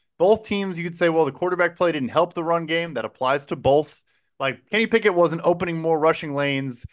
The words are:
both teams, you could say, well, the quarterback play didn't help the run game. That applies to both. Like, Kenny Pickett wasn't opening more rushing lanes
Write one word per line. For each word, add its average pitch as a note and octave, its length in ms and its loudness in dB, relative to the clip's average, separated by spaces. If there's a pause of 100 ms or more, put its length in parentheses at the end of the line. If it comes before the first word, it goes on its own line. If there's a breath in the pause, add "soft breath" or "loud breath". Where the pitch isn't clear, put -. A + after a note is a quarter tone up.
(160 soft breath)
both G#3+ 280 4
teams, G3 340 -4
you E3+ 60 -6
could E3+ 120 -8
say, F3 120 2
well, D#3+ 160 2
the C#3 80 -2
quarterback F3 440 -2
play F3 140 2
didn't C#3+ 200 -2
help E3+ 240 0
the E3+ 100 -6
run E3+ 220 -2
game. E3 280 -4
That A2+ 100 -6
applies C3+ 420 -2
to D#3+ 100 -6
both. C#3 480 0 (340)
Like, C3+ 320 -6
Kenny A3 160 0
Pickett G#3 280 2
wasn't E3 280 2
opening E3+ 380 0
more E3 180 0
rushing D#3 380 0
lanes C3+ 560 -4